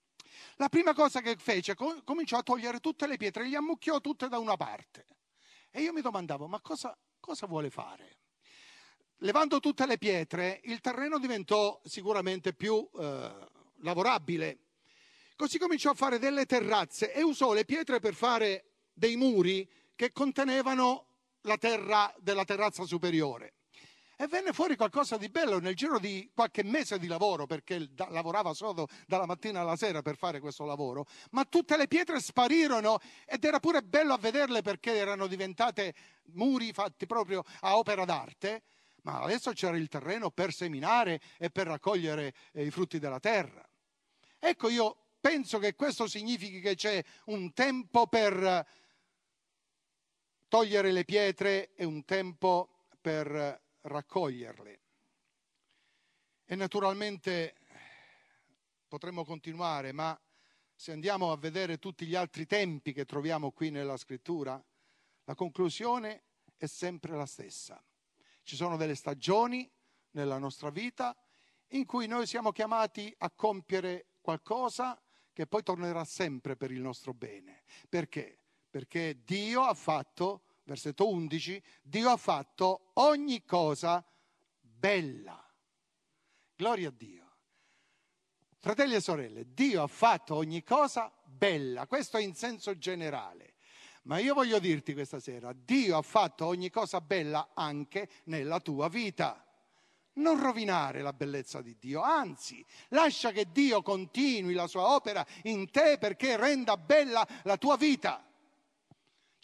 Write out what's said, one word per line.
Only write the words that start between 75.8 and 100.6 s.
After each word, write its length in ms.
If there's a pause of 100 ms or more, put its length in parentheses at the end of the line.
sempre 500
per 160
il 80
nostro 340
bene. 500 (260)
Perché? 500 (300)
Perché 540
Dio 400
ha 100
fatto, 680 (200)
versetto 460
undici, 520 (200)
Dio 300
ha 60
fatto 800
ogni 480
cosa 640 (540)
bella. 800 (1160)
Gloria 340
a 60
Dio. 400 (1200)
Fratelli 360
e 40
sorelle, 540
Dio 300
ha 40
fatto 480
ogni 280
cosa 480 (120)
bella, 640
questo 300
è 40
in 140
senso 420
generale. 800 (480)
Ma 160
io 140
voglio 260
dirti 340
questa 260
sera, 340
Dio 440
ha 40
fatto 440
ogni 240
cosa 320
bella 540
anche 540 (160)
nella 340
tua 300
vita. 540 (680)
Non 260
rovinare 640